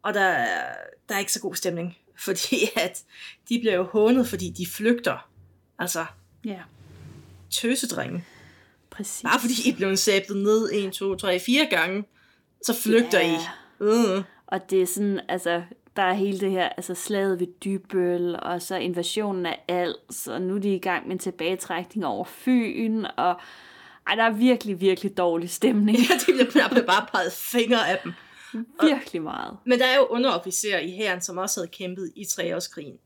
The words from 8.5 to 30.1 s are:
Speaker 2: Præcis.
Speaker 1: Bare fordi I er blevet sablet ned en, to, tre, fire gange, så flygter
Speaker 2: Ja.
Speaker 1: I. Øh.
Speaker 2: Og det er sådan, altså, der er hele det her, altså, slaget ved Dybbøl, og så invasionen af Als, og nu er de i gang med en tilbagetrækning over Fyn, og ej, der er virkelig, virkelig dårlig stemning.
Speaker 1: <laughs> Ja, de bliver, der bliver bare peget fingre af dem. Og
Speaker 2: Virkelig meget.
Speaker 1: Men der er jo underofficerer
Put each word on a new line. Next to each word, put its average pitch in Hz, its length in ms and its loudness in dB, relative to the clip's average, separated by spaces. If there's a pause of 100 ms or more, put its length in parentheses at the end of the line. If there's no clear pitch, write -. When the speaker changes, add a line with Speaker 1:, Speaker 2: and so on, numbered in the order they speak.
Speaker 2:
Præcis. - 340 -10
Speaker 1:
Bare 240 160 0
fordi 233 140 -2 (160)
I - 20 2
er - 40 -4
blevet 190 240 0
sablet 202 380 2
ned 214 360 2
en, 196 180 -2
to, 196 240 -4
tre, 185 240 0
fire 262 300 2
gange, 185 340 0 (600)
så 226 80 0 (100)
flygter 220 360 4
Speaker 2:
Ja. 165 140 2
Speaker 1:
I. 160 40 0 (420)
Øh. 208 440 4 (240)
Speaker 2:
Og 185 220 -6
det 190 120 4
er 180 40 4
sådan, 196 340 0 (100)
altså, 170 340 -2 (320)
der 196 80 0
er 185 100 2
hele 196 260 0
det 190 120 0
her, 185 180 0
altså, 180 260 -8
slaget 196 440 0
ved 175 80 -2 (160)
Dybbøl, 175 760 -2
og 175 220 -6
så 190 140 -8
invasionen 180 680 -2
af 165 220 -4
Als, 175 600 -4
og 131 140 -6
nu 185 140 -2
er 208 40 -2
de 196 160 0
i 175 40 -4
gang 180 280 -2
med - 40 -6
en 185 80 -4
tilbagetrækning 180 840 -4
over 107 200 -4
Fyn, 226 800 0 (120)
og 180 220 2 (680)
ej, 202 80 0
der 226 80 2
er 226 80 4
virkelig, 220 500 4
virkelig 196 360 2
dårlig 175 320 2
stemning. 214 540 4
Speaker 1:
<laughs> 247 60 4
Ja, 359 60 6
de 349 100 -2
bliver, 254 380 4
der - 60 0
bliver 240 160 4
bare 196 260 4
peget 180 220 0
fingre 233 560 0
af 190 140 0
dem. 175 100 -10 (680)
Og 311 80 6
Speaker 2:
Virkelig 262 340 0
meget. - 440 -10
Speaker 1:
Men 247 140 4
der 254 60 4
er 254 120 4
jo 269 80 6
underofficerer 202 760 0